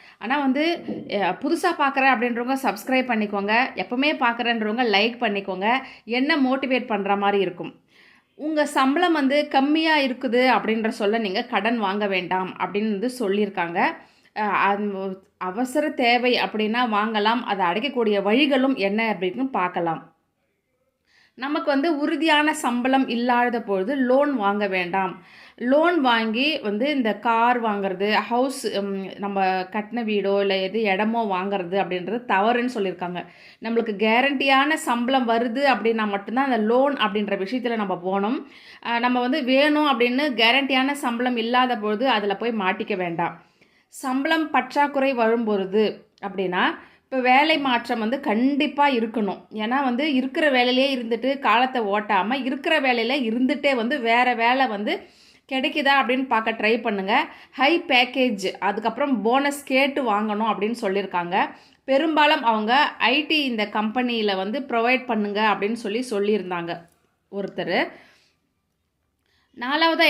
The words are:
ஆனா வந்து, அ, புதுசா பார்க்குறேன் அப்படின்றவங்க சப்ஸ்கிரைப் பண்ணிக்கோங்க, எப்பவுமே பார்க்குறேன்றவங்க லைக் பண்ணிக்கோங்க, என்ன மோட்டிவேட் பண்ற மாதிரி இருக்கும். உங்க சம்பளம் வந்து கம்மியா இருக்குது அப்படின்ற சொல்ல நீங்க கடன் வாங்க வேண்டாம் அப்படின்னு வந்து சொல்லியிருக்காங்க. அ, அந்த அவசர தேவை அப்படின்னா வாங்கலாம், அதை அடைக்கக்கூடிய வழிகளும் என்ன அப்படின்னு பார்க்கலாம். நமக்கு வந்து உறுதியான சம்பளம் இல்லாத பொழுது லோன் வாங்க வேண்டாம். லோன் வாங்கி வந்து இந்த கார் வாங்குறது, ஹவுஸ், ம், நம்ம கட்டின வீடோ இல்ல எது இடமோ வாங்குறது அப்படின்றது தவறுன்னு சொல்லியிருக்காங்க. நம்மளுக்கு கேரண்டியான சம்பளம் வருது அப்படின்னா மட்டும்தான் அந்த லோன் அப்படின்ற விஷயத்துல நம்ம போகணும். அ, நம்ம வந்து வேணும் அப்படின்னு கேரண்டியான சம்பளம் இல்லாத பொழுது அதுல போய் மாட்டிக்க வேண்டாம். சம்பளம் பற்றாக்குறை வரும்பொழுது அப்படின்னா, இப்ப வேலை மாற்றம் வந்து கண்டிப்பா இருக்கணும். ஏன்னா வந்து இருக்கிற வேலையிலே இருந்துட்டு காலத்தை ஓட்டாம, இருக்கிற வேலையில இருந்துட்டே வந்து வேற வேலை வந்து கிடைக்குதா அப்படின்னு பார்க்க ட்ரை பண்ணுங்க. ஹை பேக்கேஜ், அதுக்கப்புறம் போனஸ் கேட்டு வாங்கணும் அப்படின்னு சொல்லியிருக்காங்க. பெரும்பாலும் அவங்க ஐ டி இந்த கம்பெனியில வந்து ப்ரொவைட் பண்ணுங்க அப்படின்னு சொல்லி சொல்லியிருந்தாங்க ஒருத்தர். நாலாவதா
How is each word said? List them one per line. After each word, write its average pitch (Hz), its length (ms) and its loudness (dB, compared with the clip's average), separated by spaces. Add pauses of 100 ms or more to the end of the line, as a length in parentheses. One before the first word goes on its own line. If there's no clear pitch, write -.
(200)
ஆனா 269 200 -2
வந்து, 294 400 0 (340)
அ, 185 280 0
புதுசா 339 360 0
பார்க்குறேன் 269 360 2
அப்படின்றவங்க 240 500 -2
சப்ஸ்கிரைப் 254 480 -2
பண்ணிக்கோங்க, 208 420 -2 (220)
எப்பவுமே 269 360 -2 (140)
பார்க்குறேன்றவங்க 233 580 -2 (140)
லைக் 226 260 0
பண்ணிக்கோங்க, 196 440 -2 (380)
என்ன 262 320 0
மோட்டிவேட் 262 480 0
பண்ற 202 300 0
மாதிரி 202 260 2
இருக்கும். 175 340 -6 (600)
உங்க 302 300 0
சம்பளம் 294 480 2
வந்து 294 340 2
கம்மியா 302 500 2
இருக்குது 254 460 0 (120)
அப்படின்ற 220 320 0
சொல்ல 220 300 0
நீங்க 214 260 -2
கடன் 226 340 -2
வாங்க 208 300 0
வேண்டாம் 185 500 -2
அப்படின்னு 202 320 -2
வந்து 214 300 -2
சொல்லியிருக்காங்க. 190 580 -2 (600)
அ, 208 40 -4
அந்த 196 760 0 (200)
அவசர 254 520 -2
தேவை 247 520 2
அப்படின்னா 214 400 -2 (160)
வாங்கலாம், 220 460 0
அதை 190 220 -2
அடைக்கக்கூடிய 214 560 0
வழிகளும் 262 540 2
என்ன 214 360 0
அப்படின்னு 185 380 -4
பார்க்கலாம். 175 580 -2 (1300)
நமக்கு 294 300 -4
வந்து 285 340 2
உறுதியான 302 540 2
சம்பளம் 262 540 0
இல்லாத 240 540 0
பொழுது 196 340 -2
லோன் 269 400 2
வாங்க 202 320 0
வேண்டாம். 185 560 -2 (320)
லோன் 311 460 2
வாங்கி 240 580 2
வந்து 214 320 -2
இந்த 226 240 0
கார் 233 480 2
வாங்குறது, 202 480 -2
ஹவுஸ், 233 720 0
ம், 196 260 -6 (100)
நம்ம 196 280 -2
கட்டின 196 580 -2
வீடோ 202 360 0
இல்ல 196 180 2
எது 190 260 -2
இடமோ 214 380 2 (140)
வாங்குறது 185 480 -2
அப்படின்றது 180 440 -4
தவறுன்னு 233 480 2
சொல்லியிருக்காங்க. 180 500 -6 (380)
நம்மளுக்கு 220 300 -2 (120)
கேரண்டியான 269 680 2
சம்பளம் 262 560 0
வருது 240 340 0 (100)
அப்படின்னா 220 340 0
மட்டும்தான் 214 440 -2
அந்த 240 60 2
லோன் 247 360 2
அப்படின்ற 208 400 -2 (100)
விஷயத்துல 233 320 -4
நம்ம 190 220 -2
போகணும். 196 500 -2 (380)
அ, 233 140 -2
நம்ம 247 200 2
வந்து 254 240 0
வேணும் 285 560 4
அப்படின்னு 247 240 2 (180)
கேரண்டியான 262 500 2
சம்பளம் 247 460 -2
இல்லாத 247 400 2
பொழுது 208 320 -2
அதுல 208 260 0
போய் 220 240 -4
மாட்டிக்க 208 360 -2
வேண்டாம். 170 480 -4 (440)
சம்பளம் 294 640 -2
பற்றாக்குறை 269 600 0
வரும்பொழுது 214 920 0 (200)
அப்படின்னா, 185 360 -2 (400)
இப்ப 254 280 0
வேலை 302 280 4
மாற்றம் 247 400 -2
வந்து 226 200 -2
கண்டிப்பா 277 720 0
இருக்கணும். 220 520 -2 (120)
ஏன்னா 233 300 -2
வந்து 269 300 0
இருக்கிற 269 360 0
வேலையிலே 254 460 2
இருந்துட்டு 240 440 -2
காலத்தை 254 420 2
ஓட்டாம, 208 600 0
இருக்கிற 285 380 0
வேலையில 247 360 0 (120)
இருந்துட்டே 262 460 0
வந்து 240 240 -2
வேற 240 340 2
வேலை 247 340 2
வந்து 220 400 -4 (440)
கிடைக்குதா 277 480 0
அப்படின்னு 262 280 0
பார்க்க 220 240 0
ட்ரை 214 300 0
பண்ணுங்க. 220 460 0 (240)
ஹை 320 360 2
பேக்கேஜ், 247 580 0 (140)
அதுக்கப்புறம் 220 600 -2
போனஸ் 277 420 0
கேட்டு 269 480 0
வாங்கணும் 214 400 0
அப்படின்னு 202 300 -2
சொல்லியிருக்காங்க. 196 680 -2 (340)
பெரும்பாலும் 302 600 2
அவங்க 220 320 2 (220)
ஐ 269 280 2
டி 302 180 0
இந்த 214 300 -2
கம்பெனியில 220 600 -2
வந்து 202 240 -4
ப்ரொவைட் 247 460 0
பண்ணுங்க 208 360 -2
அப்படின்னு 208 440 0
சொல்லி 226 260 -4
சொல்லியிருந்தாங்க 180 640 -2 (580)
ஒருத்தர். 196 560 -4 (1700)
நாலாவதா 320 500 2